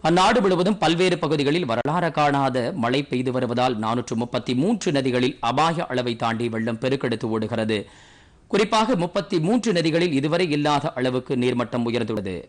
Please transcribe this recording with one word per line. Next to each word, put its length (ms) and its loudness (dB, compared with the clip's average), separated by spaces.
அந்நாடு 360 4
முழுவதும் 380 2
பல்வேறு 400 2
பகுதிகளில் 480 0
வரலாறு 440 0
காணாத 480 2
மழை 280 0
பெய்து 300 -2
வருவதால், 460 0
நானூற்று 380 -2
முப்பத்தி 380 -4
மூன்று 380 0
நதிகளில் 480 0
அபாய 460 0
அளவை 300 -2
தாண்டி 320 -2
வெள்ளம் 300 -4
பெருக்கெடுத்து 500 -2
ஓடுகிறது. 500 -2
குறிப்பாக, 460 2
முப்பத்தி 420 -2
மூன்று 340 2
நதிகளில் 420 2
இதுவரை 360 0
இல்லாத 420 0
அளவுக்கு 440 -2
நீர்மட்டம் 480 0
உயர்ந்துள்ளது. 500 -2